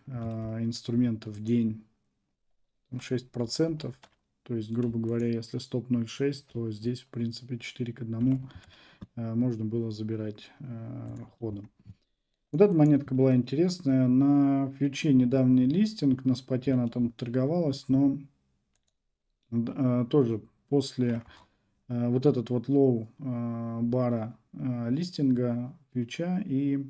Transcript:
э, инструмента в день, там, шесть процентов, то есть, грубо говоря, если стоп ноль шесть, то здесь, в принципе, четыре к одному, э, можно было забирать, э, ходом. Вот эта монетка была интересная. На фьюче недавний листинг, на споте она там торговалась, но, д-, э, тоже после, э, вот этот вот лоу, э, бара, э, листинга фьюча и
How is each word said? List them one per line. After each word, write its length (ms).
э, 560
инструмента 680
в 120
день, 400
там, 100
шесть 300
процентов, 680
то 100
есть, 160
грубо 280
говоря, 280
если 320
стоп 320
ноль 160
шесть, 460
то 180
здесь, 320
в 60
принципе, 500
четыре 340
к 100
одному, 460
э, 180
можно 300
было 260
забирать, 600
э, 560
ходом. 300
Вот 80
эта 120
монетка 420
была 200
интересная. 720
На 720
фьюче 340
недавний 540
листинг, 580
на 100
споте 380
она 160
там 240
торговалась, 760
но, 300
д-, 260
э, 320
тоже 320
после, 540
э, 200
вот 160
этот 260
вот 180
лоу, 400
э, 640
бара, 560
э, 380
листинга 840
фьюча 540
и 440